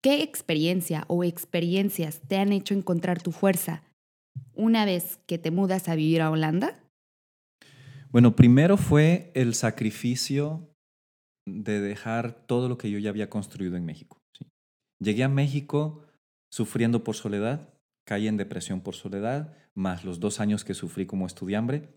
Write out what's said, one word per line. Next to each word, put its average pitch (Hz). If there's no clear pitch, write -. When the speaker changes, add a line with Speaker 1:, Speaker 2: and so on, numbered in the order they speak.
Speaker 1:
qué 285
experiencia 170
o 175
experiencias 170
te 196
han 202
hecho 196
encontrar 180
tu 175
fuerza 175
una 220
vez 175
que 170
te 165
mudas 185
a 170
vivir 160
a 160
Holanda? 160
Speaker 2:
Bueno, 120
primero 139
fue 156
el 123
sacrificio 135
de 104
dejar 113
todo 123
lo 120
que 107
yo 104
ya 104
había 101
construido 95
en 87
México, -
¿sí? -
Llegué 107
a 131
México 147
sufriendo 117
por 110
soledad, 110
caí 104
en 107
depresión 92
por 95
soledad, 117
más 92
los 90
dos 101
años 104
que -
sufrí 92
como 95
estudiambre. 113